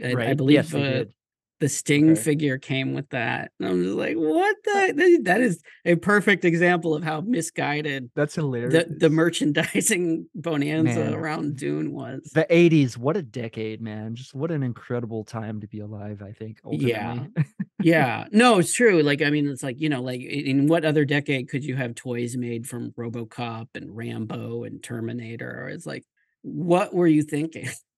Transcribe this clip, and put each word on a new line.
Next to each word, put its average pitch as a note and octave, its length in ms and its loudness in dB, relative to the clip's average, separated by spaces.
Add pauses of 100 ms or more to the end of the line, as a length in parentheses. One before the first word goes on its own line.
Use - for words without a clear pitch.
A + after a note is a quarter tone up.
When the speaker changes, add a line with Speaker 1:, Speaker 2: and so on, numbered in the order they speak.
Speaker 1:
I, B2 60 -2
I B2+ 40 0
Speaker 2:
Right. B2+ 220 0
Speaker 1:
believe, C#3 200 6
Speaker 2:
Yes, - 160 2
they C#3+ 140 -2
Speaker 1:
uh, C3+ 120 0
Speaker 2:
did. A2+ 160 -6 (460)
Speaker 1:
the D3 80 0
Sting D3 420 4
Speaker 3:
Okay. D#3+ 100 6
Speaker 1:
figure D3 380 0
came C3+ 340 -4
with C#3 180 -6
that. B2 500 -4
And G3 80 -4
I'm F3+ 160 0
just F#3+ 120 -4
like, - 200 -2
"What E4 480 2
the?" G#4 80 -2
Speaker 2:
Uh, G4 220 2
Speaker 1:
That, E4+ 300 6
that F#3 160 4
is G#3+ 220 0 (220)
a F3 100 4
perfect G3 500 4
example E3+ 500 2
of E3 100 -6
how D#3 160 -4
misguided D3 960 -4
Speaker 2:
That's D3 180 0
hilarious. C3 380 -2
Speaker 1:
the, E3 260 2
the D#3+ 120 6
merchandising E3 1200 0
<laughs> - 40 -20
bonanza D#3 680 0
Speaker 2:
Man. D3 100 -2
Speaker 1:
around D3+ 420 -6
Dune C#3+ 360 -4
was. C3+ 420 -12
Speaker 2:
The D#3 160 2
eighties, D#3+ 480 6
what C#3+ 180 -2
a F#3+ 60 -4
decade, A2 580 -8
man. A2 360 -8
Just C3 180 -18
what D3+ 160 -4
an D3 140 -2
incredible A#2 600 -6
time A2 360 -8
to G#2+ 80 -14
be G#2+ 100 -12
alive, G#2 420 -12
I G2+ 120 -16
think, A2 260 -16 (100)
Speaker 1:
Yeah. A#2 440 -2
Speaker 2:
ultimately. C#3 360 -2
<laughs> - 60 -20 (280)
Speaker 1:
Yeah. D3 500 2
No, A3+ 280 6
it's E3+ 120 2
true. G3+ 300 6
Like, C#3+ 200 2
I C#3+ 80 2
mean, D3 180 2
it's C3+ 160 -8
like, C3 160 -6
you D#3 80 0
know, C3 140 -2
like, B2+ 180 -6
i-, B2+ 40 -12
in C#3 440 0
what E3 160 4
other D3+ 200 4
decade C#3 440 -2
could C#3 160 -6
you C#3 120 -6
have A#2+ 200 -4
toys A#2+ 400 -6
made A#2 320 -6
from A#2 240 -10
RoboCop A#2 840 -10
and - 220 -14
Rambo A#2 680 -8
and - 180 -14
Terminator? A#2 880 -10
It's D3+ 180 -14
like, C3+ 180 -12 (380)
what E3+ 520 0
were F3 140 4
you D3+ 140 6
thinking? D3 520 -6
<laughs> - 40 -18 (200)